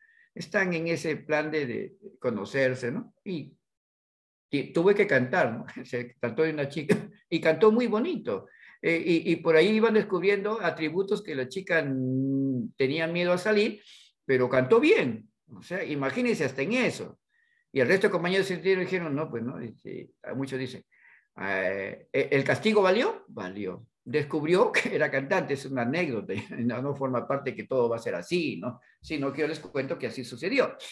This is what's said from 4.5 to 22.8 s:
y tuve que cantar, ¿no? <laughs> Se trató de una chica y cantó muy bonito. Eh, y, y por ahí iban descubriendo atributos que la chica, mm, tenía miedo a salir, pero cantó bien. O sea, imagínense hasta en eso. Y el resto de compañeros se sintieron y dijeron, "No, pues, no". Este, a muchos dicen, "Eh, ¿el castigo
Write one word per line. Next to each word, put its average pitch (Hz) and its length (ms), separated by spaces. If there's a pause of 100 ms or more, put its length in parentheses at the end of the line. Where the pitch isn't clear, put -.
y - 220
tuve 185 220
que 202 120
cantar, 160 480
¿no? - 120
<laughs> - 200
Se 123 340
trató 120 220
de 160 100
una 143 160
chica 156 280 (340)
y 160 100
cantó 165 320
muy 240 140
bonito. 208 600 (340)
Eh, 165 240
y, 165 280
y 160 40
por 160 200
ahí 170 120
iban 220 260
descubriendo 202 680
atributos 175 640
que 156 120
la 127 140
chica, 175 340
mm, 135 920
tenía 151 300
miedo 175 260
a 180 60
salir, 208 440 (420)
pero 127 240
cantó 131 320
bien. 208 480 (260)
O 92 80
sea, 185 220
imagínense 151 600
hasta 131 180
en 185 120
eso. 170 440 (540)
Y 135 80
el 123 80
resto 190 180
de - 60
compañeros 180 340
se 185 80
sintieron 185 280
y 170 40
dijeron, 170 280
"No, 151 160
pues, 113 120
no". 135 180
Este, - 500 (120)
a - 120
muchos 135 240
dicen, 127 260 (560)
"Eh, 98 720
¿el 135 320
castigo 202 380